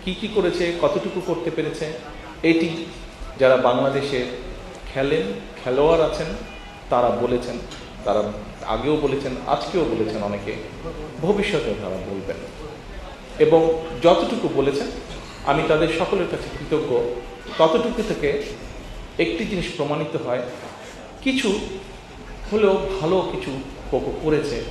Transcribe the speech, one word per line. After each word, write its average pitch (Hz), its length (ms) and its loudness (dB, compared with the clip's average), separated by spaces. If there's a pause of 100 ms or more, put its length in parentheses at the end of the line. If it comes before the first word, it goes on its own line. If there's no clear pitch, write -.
কি 185 160 -2
কি 214 160 -4
করেছে, 175 280 2 (180)
কতটুকু 175 460 0
করতে 165 280 0
পেরেছে, 151 300 -2 (640)
এটি 165 180 6 (720)
যারা 131 160 10
বাংলাদেশে 135 640 2 (720)
খেলেন, 143 340 2 (360)
খেলোয়াড় 151 480 4
আছেন, 160 200 -4 (640)
তারা 123 200 6 (120)
বলেছেন, 123 340 0 (480)
তারা 104 180 4 (520)
আগেও 139 300 2
বলেছেন, 135 280 0 (220)
আজকেও 165 380 0
বলেছেন 107 300 0
অনেকে, 101 300 -4 (720)
ভবিষ্যতেও 147 580 2
তারা 92 160 -4 (120)
বলবেন। 90 280 -4 (1000)
এবং 156 220 8 (420)
যতটুকু 185 440 6 (120)
বলেছেন 139 300 2 (640)
আমি 151 200 4
তাদের 160 280 6
সকলের 180 340 2
কাছে - 240 -6
কৃতজ্ঞ। 147 340 0 (680)
ততটুকু 220 420 4 (100)
থেকে 151 200 0 (960)
একটি 170 260 -2
জিনিস 175 260 -2
প্রমাণিত 151 380 -2 (120)
হয়, 123 160 0 (840)
কিছু 262 240 2 (1000)
হলেও 202 260 6 (260)
ভালো 170 160 2 (160)
কিছু 185 180 -6 (400)
কোকো 131 220 0 (120)
করেছে 143 320 2 (140)